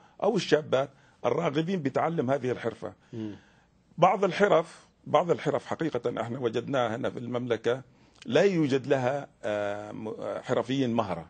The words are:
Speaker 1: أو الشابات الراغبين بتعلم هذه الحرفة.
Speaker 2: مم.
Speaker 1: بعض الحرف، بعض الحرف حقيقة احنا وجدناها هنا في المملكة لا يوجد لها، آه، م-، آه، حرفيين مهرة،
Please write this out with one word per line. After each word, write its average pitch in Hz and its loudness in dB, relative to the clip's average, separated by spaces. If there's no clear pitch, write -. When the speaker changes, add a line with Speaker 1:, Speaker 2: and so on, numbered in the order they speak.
Speaker 1:
أو 226 2
الشابات 143 2
الراغبين 160 0
بتعلم 135 0
هذه 127 0
الحرفة. 107 -6
Speaker 2:
مم. 110 -8
Speaker 1:
بعض 190 4
الحرف، 175 2
بعض 165 4
الحرف 131 0
حقيقة 120 -2
احنا 117 -6
وجدناها 120 0
هنا 117 -2
في 107 -10
المملكة 120 -2
لا 139 4
يوجد 151 2
لها، 139 0
آه، 104 -4
م-، 107 -10
آه، 104 -6
حرفيين 123 0
مهرة، 92 -2